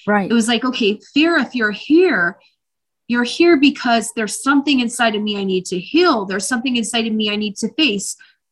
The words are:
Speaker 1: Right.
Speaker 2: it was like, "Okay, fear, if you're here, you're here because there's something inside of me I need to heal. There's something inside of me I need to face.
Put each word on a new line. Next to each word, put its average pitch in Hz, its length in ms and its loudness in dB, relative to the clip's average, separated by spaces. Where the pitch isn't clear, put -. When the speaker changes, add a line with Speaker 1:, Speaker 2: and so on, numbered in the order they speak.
Speaker 1:
Right. 202 240 2
Speaker 2:
it 226 40 0
was 226 120 4
like, 233 160 0
"Okay, 226 380 -2
fear, 320 240 4
if 240 160 -4
you're 220 160 0
here, 214 680 2
you're 240 160 0
here 339 320 4
because 247 580 2
there's 214 280 -6
something 277 380 2
inside 233 340 -2
of 208 80 -2
me 208 160 -4
I 196 60 -4
need 185 220 -2
to 180 120 -6
heal. 269 480 0
There's 208 200 -6
something 254 300 -2
inside 226 300 -2
of 226 80 -4
me 214 160 -2
I 214 60 -4
need 214 220 -6
to 220 160 -6
face. 214 420 -2